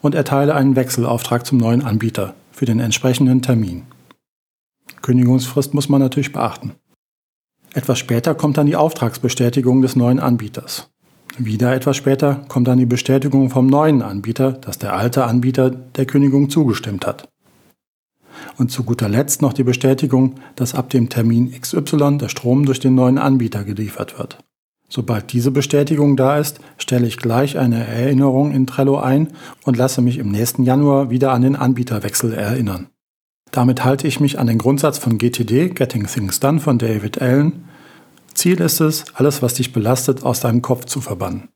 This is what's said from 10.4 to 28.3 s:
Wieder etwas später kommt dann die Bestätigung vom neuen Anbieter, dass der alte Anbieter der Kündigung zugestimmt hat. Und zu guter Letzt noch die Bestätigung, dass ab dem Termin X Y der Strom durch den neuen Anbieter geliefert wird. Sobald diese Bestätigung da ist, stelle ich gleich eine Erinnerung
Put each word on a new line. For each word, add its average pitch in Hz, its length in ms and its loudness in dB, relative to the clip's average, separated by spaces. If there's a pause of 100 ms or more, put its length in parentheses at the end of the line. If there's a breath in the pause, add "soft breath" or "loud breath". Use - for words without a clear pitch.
Wieder 120 380 0
etwas 135 220 0
später 135 500 0
kommt 127 220 0
dann 127 80 4
die 127 80 4
Bestätigung 135 640 2
vom 127 180 2
neuen 143 340 4
Anbieter, 104 520 -2
dass 131 260 -12
der 98 160 -4
alte 120 300 0
Anbieter 127 440 2
der 127 360 -6
Kündigung 139 440 2
zugestimmt 113 560 -2
hat. - 240 -8 (1300 loud breath)
Und 120 140 0
zu 117 140 -6
guter 110 240 -2
Letzt 113 320 -2
noch 139 100 2
die 127 140 -2
Bestätigung, 131 720 2 (200 loud breath)
dass 123 200 -4
ab 131 140 -6
dem 120 200 0
Termin 117 420 0
X - 220 -10
Y 143 460 2
der 135 100 -4
Strom 131 360 0
durch 131 140 0
den 131 160 2
neuen 127 220 4
Anbieter 117 480 0
geliefert 104 520 -8
wird. - 200 -12 (540)
Sobald 113 420 -6
diese 123 180 2
Bestätigung 143 680 2
da 135 220 2
ist, 147 200 -6 (200 loud breath)
stelle 123 260 0
ich 110 120 -4
gleich 135 420 0
eine 117 260 0
Erinnerung 135 640 2